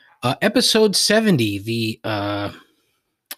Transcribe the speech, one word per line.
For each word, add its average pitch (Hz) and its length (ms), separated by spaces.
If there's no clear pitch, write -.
Uh, 123 200
episode 214 540
seventy, 165 600
the, 110 460
uh, 101 480